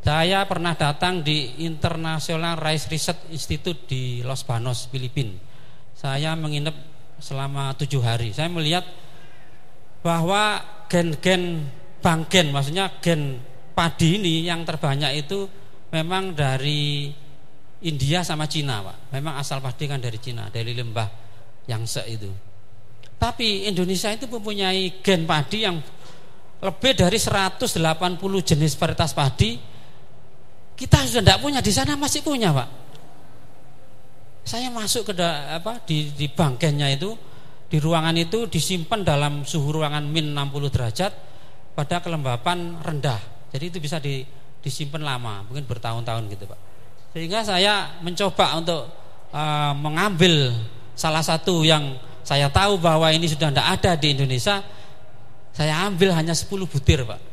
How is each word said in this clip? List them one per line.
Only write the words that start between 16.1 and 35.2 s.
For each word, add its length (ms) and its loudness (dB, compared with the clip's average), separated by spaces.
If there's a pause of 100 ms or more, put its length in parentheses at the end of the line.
dari 800 0 (720)
India 400 2
sama 240 0
Cina, 320 0
Pak. 320 -8
Memang 240 -4
asal 240 -4
padi 240 -4
kan 160 -2
dari 160 -4
Cina, 320 -6
dari 240 -4
lembah 560 -4 (400)
Yangtze 400 -4
itu. 240 -6 (880)
Tapi 480 2
Indonesia 480 0
itu 160 -6
mempunyai 720 0
gen 240 4
padi 400 2
yang 80 0 (880)
lebih 320 2
dari 240 6
seratus 560 0
delapan 400 2
puluh 240 0
jenis 400 2
varietas 320 2
padi. 480 2 (1200)
Kita 240 8
sudah 160 2
tidak 240 8
punya, 160 2
di 160 2
sana 240 2
masih 240 0
punya, 320 2
Pak. 320 -2 (1600)
Saya 240 -4
masuk 400 -2
ke 20 -2
da-, 460 -2